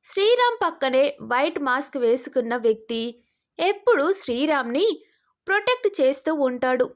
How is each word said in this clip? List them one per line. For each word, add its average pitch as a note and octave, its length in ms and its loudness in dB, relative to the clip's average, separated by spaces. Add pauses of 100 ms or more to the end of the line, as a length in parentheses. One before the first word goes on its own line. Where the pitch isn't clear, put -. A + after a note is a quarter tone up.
శ్రీరామ్ A#4+ 600 2
పక్కనే C#4 580 0
వైట్ B3+ 380 -2
మాస్క్ C#4 380 -2
వేసుకున్న A#3+ 580 0
వ్యక్తి A3+ 680 -4 (360)
ఎప్పుడూ F#4+ 540 2
శ్రీరామ్ని C#4 720 0 (600)
ప్రొటెక్ట్ G#4 540 0
చేస్తూ C#4 320 2
ఉంటాడు. B3+ 640 0